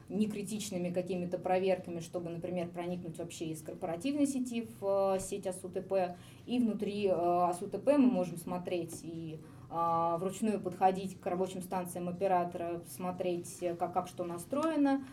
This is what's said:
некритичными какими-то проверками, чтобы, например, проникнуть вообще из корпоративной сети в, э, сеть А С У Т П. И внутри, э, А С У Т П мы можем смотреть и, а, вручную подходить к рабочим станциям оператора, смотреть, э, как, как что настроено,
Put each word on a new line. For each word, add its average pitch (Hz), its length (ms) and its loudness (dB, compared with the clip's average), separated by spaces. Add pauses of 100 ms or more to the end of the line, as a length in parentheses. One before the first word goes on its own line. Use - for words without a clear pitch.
некритичными 196 800 -2
какими-то 180 480 -2
проверками, 185 600 2
чтобы, 170 300 -6
например, 175 400 -4
проникнуть 175 480 -6
вообще 165 280 -8
из 156 180 -6
корпоративной 262 640 0
сети 240 400 -2 (120)
в, 196 360 4
э, 190 40 2
сеть 196 280 -6
А 185 60 -2
С 180 120 -12
У 180 40 -8
Т 185 120 -4
П. 185 340 2 (300)
И 247 140 0
внутри, 202 480 2
э, 185 80 6
А 175 380 4
С 180 100 -8
У - 40 -4
Т 196 120 -4
П 285 180 6
мы 254 140 10
можем 175 260 0
смотреть 180 640 -4
и, 160 380 -8 (320)
а, 170 480 2
вручную 190 420 0
подходить 190 580 2
к - 60 -8
рабочим 185 380 0
станциям 180 440 -4
оператора, 175 800 2
смотреть, 180 720 -4
э, 175 120 0
как, 170 200 -2
как 185 140 0
что - 160 -6
настроено, 277 880 2